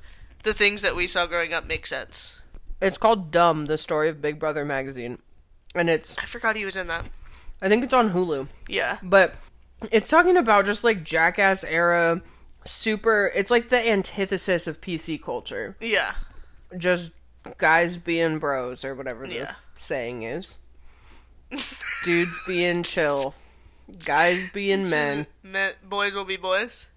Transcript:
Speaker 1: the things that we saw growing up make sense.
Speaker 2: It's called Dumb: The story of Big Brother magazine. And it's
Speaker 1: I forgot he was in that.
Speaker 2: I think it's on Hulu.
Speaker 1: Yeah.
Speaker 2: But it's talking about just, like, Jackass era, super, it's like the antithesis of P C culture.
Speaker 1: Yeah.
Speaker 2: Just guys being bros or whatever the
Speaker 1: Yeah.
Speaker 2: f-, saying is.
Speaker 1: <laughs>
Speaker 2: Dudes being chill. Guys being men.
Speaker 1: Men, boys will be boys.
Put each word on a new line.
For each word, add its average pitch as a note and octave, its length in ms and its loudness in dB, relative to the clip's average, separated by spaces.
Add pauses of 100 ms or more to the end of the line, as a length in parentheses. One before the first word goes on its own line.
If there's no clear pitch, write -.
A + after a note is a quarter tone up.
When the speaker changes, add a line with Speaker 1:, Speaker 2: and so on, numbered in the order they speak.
(440)
Speaker 1:
the G#3+ 100 0
things G#3 280 2
that G3 120 0
we F3 140 -2
saw F3 180 0
growing E3+ 280 -2
up D#3+ 120 -4
make D#3+ 220 -8
sense. - 500 -8 (440)
Speaker 2:
It's F#3+ 160 2
called G3+ 340 2
Dumb: D#3+ 360 4
The D#3 100 0
story D#3 320 0
of D3+ 120 -6
Big D3+ 180 -4
Brother D3+ 260 -2
magazine. C3+ 540 -6 (540)
And E3+ 160 2
it's D#3+ 280 0
Speaker 1:
I - 80 -6
forgot A3+ 320 -4
he G#3 80 -4
was F#3+ 100 -6
in F#3 120 -6
that. E3 180 -6 (560)
Speaker 2:
I F#3+ 80 2
think A#3+ 160 4
it's A#3+ 80 -2
on A#3 180 4
Hulu. E3 380 -2 (180)
Speaker 1:
Yeah. D#3+ 340 -2
Speaker 2:
But F#3 340 6 (540)
it's G#3+ 200 4
talking F4 260 6
about G#3+ 300 6
just, G#3 180 0
like, G#3 220 2
Jackass F#3 580 2
era, E3+ 580 2 (440)
super, G#3+ 680 2
it's G3 180 0
like A#3+ 180 2
the A#3 200 2
antithesis F#3+ 760 0
of D#3 140 -8
P F3 160 -6
C D#3 200 -6
culture. A#2 640 -8
Speaker 1:
Yeah. G3+ 320 0 (680)
Speaker 2:
Just F3 360 0 (440)
guys E3+ 400 4
being E3 400 0
bros C3 460 -4
or C3+ 120 -8
whatever B2+ 300 -10
the F3+ 100 -10
Speaker 1:
Yeah. B2+ 80 -8
Speaker 2:
f-, - 320 -12
saying B2 480 -4
is. C#3+ 340 -6 (920)
Speaker 1:
<laughs> - 520 -8
Speaker 2:
Dudes E3+ 420 0
being F3 380 0
chill. C#3+ 500 0 (720)
Guys F3 480 2
being G3 340 0
men. D3 380 0 (160)
Speaker 1:
Men, F#3+ 320 -4 (100)
boys G3+ 300 -2
will G3 120 -6
be F#3+ 120 -6
boys. F#3 480 -4 (120)